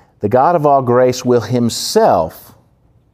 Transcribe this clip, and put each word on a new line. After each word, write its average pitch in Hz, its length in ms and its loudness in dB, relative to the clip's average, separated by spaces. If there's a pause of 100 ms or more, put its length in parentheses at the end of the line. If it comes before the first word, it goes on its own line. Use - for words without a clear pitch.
(200)
"The 104 100 -4
God 139 260 2
of 151 100 -2
all 139 160 2
grace 127 420 0
will 120 180 0
himself," 117 1120 -2 (580)